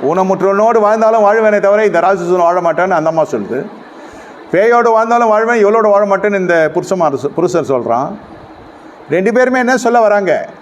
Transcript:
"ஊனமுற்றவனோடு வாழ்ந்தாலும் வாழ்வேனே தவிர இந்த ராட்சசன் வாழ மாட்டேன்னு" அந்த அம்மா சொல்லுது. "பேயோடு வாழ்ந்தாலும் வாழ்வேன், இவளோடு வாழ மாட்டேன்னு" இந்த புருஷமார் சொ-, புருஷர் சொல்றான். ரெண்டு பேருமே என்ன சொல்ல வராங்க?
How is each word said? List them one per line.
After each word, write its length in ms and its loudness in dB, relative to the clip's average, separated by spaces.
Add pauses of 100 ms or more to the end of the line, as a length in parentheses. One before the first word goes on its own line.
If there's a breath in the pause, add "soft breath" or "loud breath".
"ஊனமுற்றவனோடு 760 0
வாழ்ந்தாலும் 440 2
வாழ்வேனே 360 2
தவிர 260 2
இந்த 140 0
ராட்சசன் 380 0
வாழ 240 2
மாட்டேன்னு" 280 -2
அந்த 200 0
அம்மா 140 0
சொல்லுது. 420 -6 (840 loud breath)
"பேயோடு 400 2
வாழ்ந்தாலும் 360 0
வாழ்வேன், 380 2
இவளோடு 240 2
வாழ 160 2
மாட்டேன்னு" 340 -2
இந்த 340 0
புருஷமார் 400 -2
சொ-, 240 -6
புருஷர் 340 -2
சொல்றான். 400 -2 (1000)
ரெண்டு 240 -2
பேருமே 260 0
என்ன 180 0
சொல்ல 220 0
வராங்க? 480 0 (140)